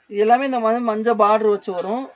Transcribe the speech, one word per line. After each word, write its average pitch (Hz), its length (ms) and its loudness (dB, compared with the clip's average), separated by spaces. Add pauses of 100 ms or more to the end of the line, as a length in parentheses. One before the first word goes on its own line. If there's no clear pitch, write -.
இது 202 140 -4
எல்லாமே 247 260 4
இந்த 254 140 -4
மாதிரி 233 260 0
மஞ்சள் 220 320 -2
பார்டர் 214 320 2
வச்சு 202 240 -6
வரும். 202 260 -6 (120)